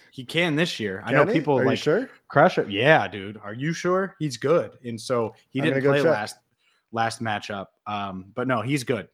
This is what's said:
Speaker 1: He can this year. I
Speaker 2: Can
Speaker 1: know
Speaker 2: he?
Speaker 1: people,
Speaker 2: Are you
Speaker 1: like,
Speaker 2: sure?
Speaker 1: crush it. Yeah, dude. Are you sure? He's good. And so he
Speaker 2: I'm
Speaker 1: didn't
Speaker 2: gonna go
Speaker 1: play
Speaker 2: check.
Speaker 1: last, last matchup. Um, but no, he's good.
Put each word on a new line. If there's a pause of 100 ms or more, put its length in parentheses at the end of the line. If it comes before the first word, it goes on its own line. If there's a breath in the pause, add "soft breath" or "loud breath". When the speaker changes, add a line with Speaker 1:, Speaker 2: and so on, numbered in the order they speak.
(120 soft breath)
Speaker 1:
He
can
this
year.
I
Speaker 2:
Can
Speaker 1:
know
Speaker 2:
he?
Speaker 1:
people,
Speaker 2:
Are
you
Speaker 1:
like,
Speaker 2:
sure? (180)
Speaker 1:
crush
it.
Yeah,
dude.
Are
you
sure?
He's
good. (120)
And
so (160 soft breath)
he
Speaker 2:
I'm
Speaker 1:
didn't
Speaker 2:
gonna
go
Speaker 1:
play
Speaker 2:
check.
Speaker 1:
last, (560)
last
matchup. (200)
Um, (100)
but
no,
he's
good.